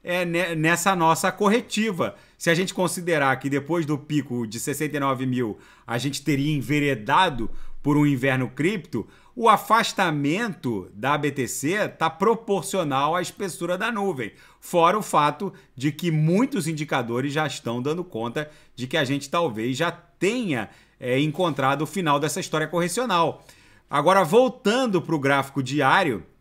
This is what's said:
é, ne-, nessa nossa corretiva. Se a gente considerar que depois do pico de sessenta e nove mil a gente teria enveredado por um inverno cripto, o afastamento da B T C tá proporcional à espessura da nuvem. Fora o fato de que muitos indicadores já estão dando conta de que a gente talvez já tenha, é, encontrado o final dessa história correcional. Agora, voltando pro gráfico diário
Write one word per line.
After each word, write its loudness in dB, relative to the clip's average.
é, -2
ne-, -2
nessa 2
nossa 4
corretiva. 0
Se 0
a 4
gente 0
considerar 0
que -4
depois -2
do -2
pico -2
de -10
sessenta -4
e -2
nove -2
mil -2
a -4
gente -4
teria 0
enveredado 0
por 2
um 4
inverno 2
cripto, -4
o 2
afastamento 0
da 0
B -2
T -4
C -2
tá -2
proporcional 0
à 0
espessura -6
da -4
nuvem. -4
Fora 4
o -2
fato 0
de -2
que -4
muitos 2
indicadores -4
já 0
estão -6
dando -4
conta -6
de -8
que -4
a 2
gente -4
talvez -2
já -2
tenha, -4
é, 0
encontrado 0
o -2
final 0
dessa -4
história -2
correcional. -2
Agora, 4
voltando 4
pro 0
gráfico 2
diário 2